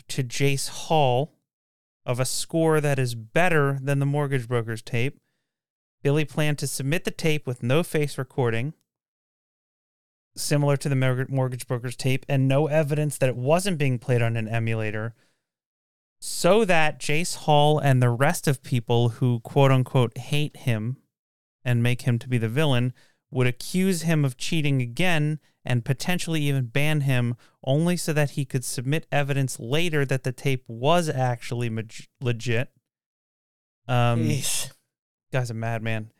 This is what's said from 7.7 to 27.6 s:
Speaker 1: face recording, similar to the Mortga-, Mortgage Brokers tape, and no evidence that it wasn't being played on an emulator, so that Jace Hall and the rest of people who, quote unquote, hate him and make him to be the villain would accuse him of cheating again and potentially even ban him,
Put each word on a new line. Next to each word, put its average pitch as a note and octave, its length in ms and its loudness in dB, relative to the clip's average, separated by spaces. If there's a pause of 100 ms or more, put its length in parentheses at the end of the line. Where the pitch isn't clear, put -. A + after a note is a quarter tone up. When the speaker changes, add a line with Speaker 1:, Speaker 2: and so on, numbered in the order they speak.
Speaker 1:
face D3+ 340 -4
recording, B2+ 560 -2 (1600)
similar C#3+ 420 0
to D3+ 120 -4
the C3+ 60 0
Mortga-, C3 340 0
Mortgage C3 380 -4
Brokers B2 280 -6
tape, C3 340 -2
and C3+ 180 4
no C#3 200 2
evidence D3+ 500 0
that C3 120 2
it A#2+ 60 -2
wasn't D#3+ 420 0
being C3 220 0
played A#2+ 220 0
on A#2 160 0
an A2 100 -4
emulator, A2 680 -2 (1080)
so G3+ 460 2
that D#3 340 2
Jace D#3 360 -2
Hall D3 440 4
and C3 220 4
the B2 80 4
rest C3+ 380 0
of C#3 160 0
people A#2+ 460 2
who, A#2+ 320 0
quote C3+ 300 4
unquote, B2+ 460 2
hate D3 400 -4
him A2+ 400 -2 (680)
and A#2+ 180 2
make B2 200 0
him A#2+ 160 2
to B2 100 -12
be B2 80 0
the A2+ 120 -2
villain B2+ 440 0 (360)
would B2+ 180 0
accuse F3+ 540 0
him D#3+ 240 2
of B2+ 120 -4
cheating D3 440 0
again D3+ 580 0 (240)
and B2 220 -2
potentially E3 560 -2
even C#3 240 0
ban C#3+ 360 0
him, B2 340 0 (280)